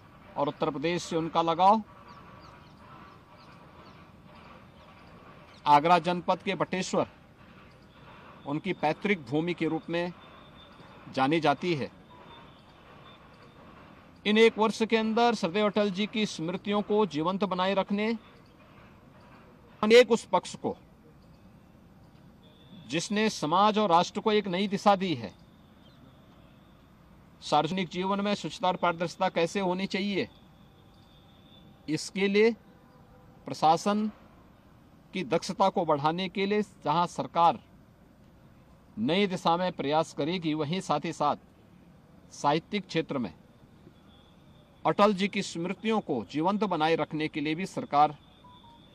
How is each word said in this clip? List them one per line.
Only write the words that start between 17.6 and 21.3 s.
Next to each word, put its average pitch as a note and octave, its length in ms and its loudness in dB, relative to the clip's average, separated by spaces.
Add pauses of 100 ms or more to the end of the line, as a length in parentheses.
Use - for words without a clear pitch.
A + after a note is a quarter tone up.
रखने, G#3 440 -2 (1700)
अनेक A3+ 280 8
उस A3+ 140 2
पक्ष - 300 -2
को - 220 -6 (2000)